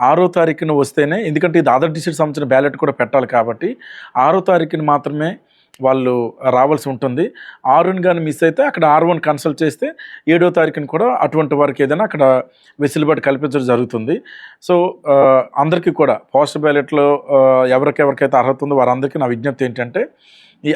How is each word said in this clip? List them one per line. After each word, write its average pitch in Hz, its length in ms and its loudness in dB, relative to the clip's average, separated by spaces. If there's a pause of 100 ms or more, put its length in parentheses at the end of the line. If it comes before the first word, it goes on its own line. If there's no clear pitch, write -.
ఆరో 156 260 4
తారీఖున 165 460 -2
వస్తేనే, 147 520 0
ఎందుకంటే 165 340 0
ఇది 160 100 2
other 131 180 2
district 160 300 -6
సంబంధించిన 147 320 -4
బ్యాలెట్ 135 280 2
కూడా 143 160 -2
పెట్టాలి 127 340 0
కాబట్టి 120 500 -2 (400)
ఆరో 151 240 2
తారీఖున 165 420 -2
మాత్రమే 151 540 -2 (440)
వాళ్ళు 127 520 0 (180)
రావాల్సి 139 380 2
ఉంటుంది. 135 440 -4 (340)
ఆరుని 170 360 2
కానీ 175 180 0
మిస్ 156 240 -4
అయితే 165 180 2
అక్కడ 269 220 0
ఆర్ఓని 160 360 2
కన్సల్ట్ 151 420 -2
చేస్తే 254 300 -4 (360)
ఏడో 170 220 4
తారీఖున 160 340 -2
కూడా 165 220 -2
అటువంటి 151 480 0
వారికి 143 280 0
ఏదైనా 151 220 0
అక్కడ 135 380 2 (380)
వెసులుబాటు 147 400 0
కల్పించడం 139 460 -2
జరుగుతుంది. 120 560 -2 (480)
So, 180 200 2 (180)
ఆ, 135 360 4 (120)
అందరికీ 165 340 0
కూడా 131 300 0 (140)
పోస్టల్ 147 280 0
బ్యాలెట్‌లో, 143 680 0
ఆ, 131 360 4
ఎవరికెవరికైతే 135 680 0
అర్హత 127 260 0
ఉందో 143 140 -2
వారందరికీ 131 420 0
నా 135 80 -2
విజ్ఞప్తి 123 380 -4
ఏంటంటే 127 440 -6 (560)
ఈ 151 120 0